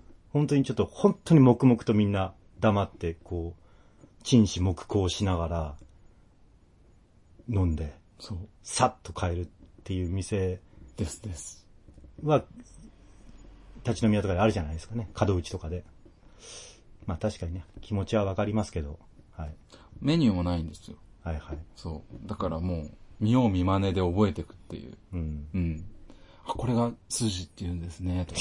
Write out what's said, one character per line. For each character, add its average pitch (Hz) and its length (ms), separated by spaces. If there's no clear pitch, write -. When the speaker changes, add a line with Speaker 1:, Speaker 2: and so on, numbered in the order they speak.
Speaker 1:
本 147 140
当 147 80
に 139 80
ち 131 80
ょ 117 40
っ - 20
と、 95 100
本 - 380
当 165 100
に 147 60
黙 127 260
々 120 160
と 113 120
み 104 100
ん 101 80
な 95 200
黙 101 240
っ - 80
て、 82 320
こ 85 340
う、 - 460
沈 110 240
思 90 80
黙 92 220
考 95 220
し - 160
な 92 120
が 82 120
ら 78 280
飲 98 180
ん 80 80
で、 73 240
Speaker 2:
そ 101 160
う。 - 20
Speaker 1:
さ - 240
っ - 160
と - 100
帰 90 180
る 87 100
っ 87 80
て 98 120
い 90 120
う 85 40
店 95 500
Speaker 2:
で 85 100
す、 - 160
で 92 120
す。 - 320
Speaker 1:
は、 147 220
立 117 180
ち - 40
飲 107 60
み 107 40
屋 104 80
と 98 60
か 90 60
で 87 60
あ 107 60
る 110 60
じ 98 80
ゃ - 20
な 76 80
い 80 40
で 82 40
す - 100
か 113 60
ね。 113 180
角 101 220
打 90 80
ち - 80
と 92 80
か 82 100
で。 87 160
ま 90 100
あ - 20
確 - 220
か 87 60
に 85 80
ね、 90 100
気 - 140
持 98 100
ち 104 100
は 104 100
わ 95 120
か 104 80
り 104 100
ま 107 80
す - 80
け 82 120
ど。 73 180
は 78 140
い。 78 80
Speaker 2:
メ 151 160
ニ 143 120
ュ 101 40
ー - 20
も 90 80
な 87 140
い 80 60
ん 80 60
で 80 60
す - 160
よ。 - 60
Speaker 1:
は 82 100
い 76 60
は - 160
い。 73 40
Speaker 2:
そ 78 340
う。 - 180
だ - 60
か 95 140
ら 82 120
も 87 220
う、 76 80
見 107 120
よ 127 140
う 104 40
見 90 140
ま 95 140
ね 98 140
で 92 80
覚 92 280
え - 40
て 82 100
く - 120
っ - 20
て - 200
い - 120
う。 - 80
Speaker 1:
う 90 40
ん。 76 380
Speaker 2:
う 95 40
ん。 82 260
「あ、 - 60
こ - 140
れ 117 80
が 117 180
筋 95 360
っ - 20
て - 180
言 87 80
う - 20
ん 85 60
で 85 100
す - 100
ね」 90 280
と 80 60
か。 - 60